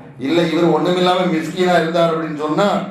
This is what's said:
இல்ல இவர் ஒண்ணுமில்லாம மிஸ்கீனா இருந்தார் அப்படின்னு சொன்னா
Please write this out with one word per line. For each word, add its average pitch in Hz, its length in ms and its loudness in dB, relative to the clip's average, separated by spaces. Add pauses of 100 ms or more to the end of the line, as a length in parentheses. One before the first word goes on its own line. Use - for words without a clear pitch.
(180)
இல்ல 139 240 0
இவர் 156 320 2
ஒண்ணுமில்லாம 180 540 2
மிஸ்கீனா 180 460 0
இருந்தார் 165 380 2
அப்படின்னு 156 260 -6
சொன்னா 160 300 0 (220)